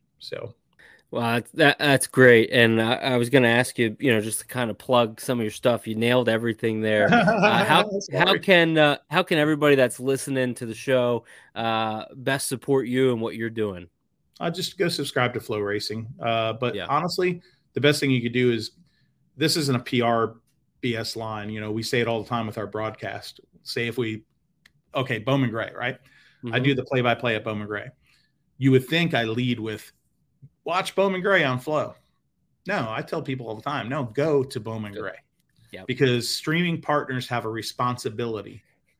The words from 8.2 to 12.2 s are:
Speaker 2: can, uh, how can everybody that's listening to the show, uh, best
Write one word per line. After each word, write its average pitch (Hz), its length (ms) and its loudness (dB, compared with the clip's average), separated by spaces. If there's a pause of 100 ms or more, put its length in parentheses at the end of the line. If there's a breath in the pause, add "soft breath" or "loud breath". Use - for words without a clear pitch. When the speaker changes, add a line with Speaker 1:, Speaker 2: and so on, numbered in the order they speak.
Speaker 2:
can, 170 380 4
uh, 147 220 4 (120)
how 175 120 2
can 180 160 0
everybody 147 380 4
that's 127 240 2
listening 131 540 -2
to 120 120 -10
the 113 80 -8
show, 123 500 0 (300 loud breath)
uh, 110 520 -2 (100)
best 135 320 -4